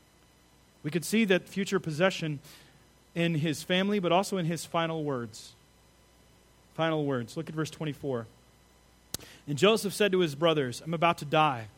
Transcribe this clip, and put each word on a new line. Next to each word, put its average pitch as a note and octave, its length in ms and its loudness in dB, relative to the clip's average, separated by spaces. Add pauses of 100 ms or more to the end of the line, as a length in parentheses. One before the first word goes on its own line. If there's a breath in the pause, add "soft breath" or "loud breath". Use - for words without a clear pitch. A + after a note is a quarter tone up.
(840)
We D3+ 80 -4
could D#3 140 -2
see A3+ 200 2
that F#3 240 4
future F#3+ 320 -2
possession D#3+ 600 -2 (760 loud breath)
in E3+ 220 0
his D3+ 260 -2
family, G3 380 0
but F3 120 2
also G3 240 2
in F3+ 80 -2
his D#3+ 220 -4
final E3 360 -2
words. A#2+ 500 -6 (1200)
Final D#3+ 320 0
words. B2 320 -4
Look D#3+ 100 -10
at E3 60 -12
verse D#3 160 -4
twenty-four. C3+ 560 -6 (1200 loud breath)
"And D3 100 -4
Joseph G3 380 4
said G#3 180 2
to F#3 60 2
his E3 160 0
brothers, D3 480 0
'I'm D#3+ 100 -8
about E3+ 260 2
to - 60 -10
die.'" C#3 540 2